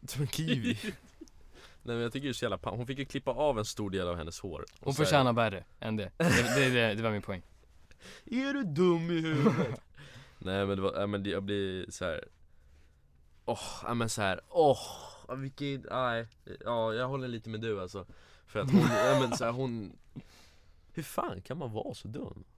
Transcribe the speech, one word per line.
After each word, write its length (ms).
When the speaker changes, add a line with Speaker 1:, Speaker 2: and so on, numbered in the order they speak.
Speaker 1:
Som 140
en 60
kiwi? 500
<laughs> 0
Nej, 120
men 80
jag 100
tycker 140
det 40
är 20
så 120
jävla 120
pa-, 180
hon 120
fick 120
ju 60
klippa 260
av 280
en 60
stor 240
del 180
av 80
hennes 240
hår. 220
Och 240
Speaker 2:
Hon 80
Speaker 1:
så 80
här 40
Speaker 2:
förtjänar 280
värre 300
än 160
det. 220
Det, 380
det, 140
det, 260
det 80
var 80
min 100
poäng. 200
Speaker 1:
<laughs> 400
Är 280
du 100
dum 480
i 100
huvudet? 600
Speaker 2:
<laughs> 280
Speaker 1:
Nej, 260
men 100
det 60
var, 180
ja, 80
men 160
det, 60
jag 140
blir 480
så 140
här. 220
Åh, 140
ja, 100
men 160
så 120
här, 280
åh, 280
ja, 80
vilken, 560
nej. 360
Ja, 280
jag 140
håller 200
lite 220
med 120
du, 200
alltså. 240
För 120
att 120
hon, 100
Speaker 2:
<laughs> 240
Speaker 1:
ja, 140
men 180
så 80
här, 60
hon, 460
hur 100
fan 380
kan 160
man 140
vara 220
så 140
dum? 360